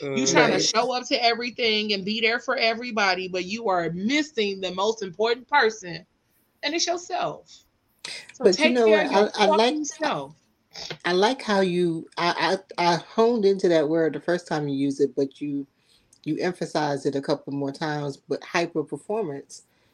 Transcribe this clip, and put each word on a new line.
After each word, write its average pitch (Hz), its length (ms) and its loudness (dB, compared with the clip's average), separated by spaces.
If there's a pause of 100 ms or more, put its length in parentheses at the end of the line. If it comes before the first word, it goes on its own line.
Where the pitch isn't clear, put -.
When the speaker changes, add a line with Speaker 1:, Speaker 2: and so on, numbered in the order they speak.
(140)
Speaker 1:
You 262 120 0
Speaker 2:
Mm-hmm. - 0 -
Speaker 1:
trying 240 260 4
to 185 60 0
Speaker 3:
Right. - 20 0
Speaker 1:
show 240 320 0
up 247 160 -4
to 254 160 0
everything 226 680 0
and 196 120 -4
be 214 160 -2
there 226 180 2
for 240 180 -4
everybody, 220 720 0
but 180 180 -4
you 220 220 -4
are 175 220 0
missing 202 680 -2
the 185 140 -4
most 196 280 -2
important 226 460 -2
person, 214 580 0 (560)
and 294 120 -2
it's 339 120 0
yourself. 339 760 -6 (680)
So 262 100 -12
Speaker 3:
But 185 200 4
you 226 60 6
Speaker 1:
take 247 40 2
Speaker 3:
know 240 120 4
Speaker 1:
care 214 160 6
Speaker 3:
what? 196 40 0
Speaker 1:
of 190 60 -4
your 208 220 4
Speaker 3:
I, 202 100 2
I - 20 6
like, 220 260 4
Speaker 1:
fucking 302 120 -4
self. 165 500 -4 (720)
Speaker 3:
I 175 80 0
like 214 300 2
how 202 180 2
you, 175 560 0
I, 170 420 0 (200)
I, 175 140 4
I 170 40 2
honed 226 480 2
into 196 240 4
that 160 200 4
word 160 260 2
the 147 60 -6
first 175 260 -2
time 151 220 -2
you 143 80 -2
used 139 240 0
it, 139 160 2
but 139 240 -4
you, 143 260 -6 (580)
you 151 140 -4
emphasized 151 680 -2
it 139 100 -2
a 139 60 -2
couple 139 300 -4
more 139 200 -4
times, 147 440 -6
but - 280 -8
hyper 170 400 -2
performance. 156 800 -8 (280)